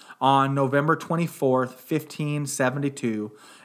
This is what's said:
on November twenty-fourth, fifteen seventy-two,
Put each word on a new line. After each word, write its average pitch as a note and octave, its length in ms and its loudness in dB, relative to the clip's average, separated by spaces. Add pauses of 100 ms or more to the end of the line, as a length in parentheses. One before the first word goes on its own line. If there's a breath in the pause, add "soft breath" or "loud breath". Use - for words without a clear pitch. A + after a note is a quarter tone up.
(220 loud breath)
on C3+ 340 4
November C#3 400 2
twenty-fourth, C#3 840 -2
fifteen D3 640 -4
seventy-two, C3 880 -4 (320 loud breath)